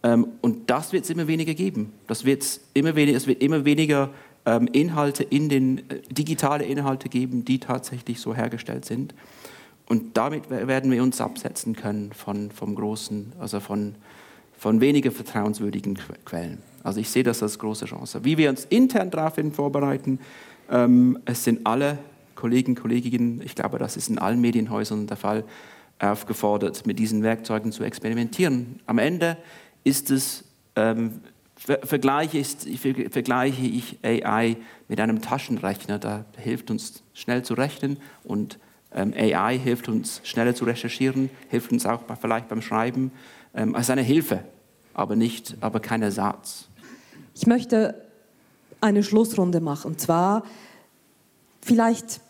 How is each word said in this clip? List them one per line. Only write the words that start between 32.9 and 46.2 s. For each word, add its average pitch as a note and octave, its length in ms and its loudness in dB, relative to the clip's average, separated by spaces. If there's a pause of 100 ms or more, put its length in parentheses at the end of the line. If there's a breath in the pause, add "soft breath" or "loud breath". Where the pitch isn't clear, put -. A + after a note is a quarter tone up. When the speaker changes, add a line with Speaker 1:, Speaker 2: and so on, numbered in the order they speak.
Speaker 1:
vergleiche B2+ 520 0
ich A#2+ 400 -4
A A2 400 2
I A2+ 140 2 (320 loud breath)
mit G#2+ 120 -4
einem A2+ 220 0
Taschenrechner. G#2 760 -4
Da G#2+ 260 -6 (120)
hilft A#2 340 -6
uns - 320 -8 (120)
schnell B2 280 -2
zu A#2 120 -4
rechnen C#3+ 440 -2 (260 loud breath)
und, - 340 -4 (360 soft breath)
ähm, G2+ 220 -2
A G2+ 360 2
I B2+ 60 0
hilft B2 300 -2
uns - 360 -4
schneller A#2 300 0
zu A#2+ 100 -4
recherchieren, C3 640 0 (180 loud breath)
hilft - 240 -2
uns A#2+ 140 0
auch A#2 160 -2
bei, A#2+ 140 -12
vielleicht A2+ 320 -2
beim A2 140 -4
Schreiben. B2 500 -2 (420 loud breath)
Ähm, A2+ 200 0
also B2 180 0
eine C3 100 2
Hilfe, B2+ 380 2 (540)
aber - 220 0
nicht, A2+ 440 0
aber A2+ 200 -2
kein A2+ 220 -2
Ersatz. - 680 -4 (640 loud breath)